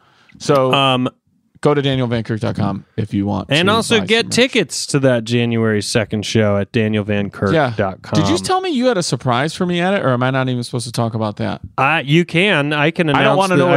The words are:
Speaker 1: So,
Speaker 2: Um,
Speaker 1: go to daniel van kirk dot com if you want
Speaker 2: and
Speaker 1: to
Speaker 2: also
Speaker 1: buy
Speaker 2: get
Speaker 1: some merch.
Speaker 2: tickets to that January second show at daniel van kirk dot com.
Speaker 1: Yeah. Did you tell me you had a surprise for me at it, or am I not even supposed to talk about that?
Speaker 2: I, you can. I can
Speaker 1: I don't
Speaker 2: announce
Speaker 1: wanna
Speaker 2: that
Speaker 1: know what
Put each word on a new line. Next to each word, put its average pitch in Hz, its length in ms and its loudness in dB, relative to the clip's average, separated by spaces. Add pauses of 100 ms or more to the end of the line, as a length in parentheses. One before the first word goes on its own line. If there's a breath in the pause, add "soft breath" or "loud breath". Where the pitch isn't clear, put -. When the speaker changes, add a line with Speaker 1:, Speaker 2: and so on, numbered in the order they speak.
(400 soft breath)
Speaker 1:
So, 131 340 2
Speaker 2:
Um, 131 340 2 (540)
Speaker 1:
go 147 140 2
to 143 80 0
daniel 131 240 0
van 117 160 -2
kirk 110 160 -4
dot 110 160 -4
com 98 300 -4 (120)
if 107 160 -4
you 101 140 0
want 98 240 -4
Speaker 2:
and 165 160 2
Speaker 1:
to 208 60 2
Speaker 2:
also 220 260 0
Speaker 1:
buy 196 80 -2
Speaker 2:
get 226 140 2
Speaker 1:
some 220 60 -8
merch. - 80 -6
Speaker 2:
tickets 240 520 0
to 147 140 0
that 123 240 2
January 113 580 0
second 107 420 -2
show 104 320 2
at 101 140 -4
daniel 107 320 0
van 101 260 -2
kirk - 220 -2 (260)
dot 95 240 -4
com. - 180 -2
Speaker 1:
Yeah. - 60 2
Did - 60 2
you 349 120 0
tell 370 160 0
me 370 120 -4
you 254 160 0
had 233 100 2
a 170 60 0
surprise 135 500 -2
for 180 140 -2
me 175 140 0
at 185 120 0
it, 202 100 -2
or 131 60 0
am 123 140 0
I 131 80 0
not 131 180 0
even 123 140 -2
supposed 120 240 -6
to 117 40 -10
talk 113 220 -2
about 107 240 -4
that? 104 240 -6 (160)
Speaker 2:
I, 151 240 2
you 151 240 2
can. 160 480 0
I 147 160 2
can 165 200 0
Speaker 1:
I 139 40 2
don't 143 80 2
Speaker 2:
announce 143 160 2
Speaker 1:
wanna 185 200 2
Speaker 2:
that - 20 6
Speaker 1:
know 135 80 4
what 135 100 4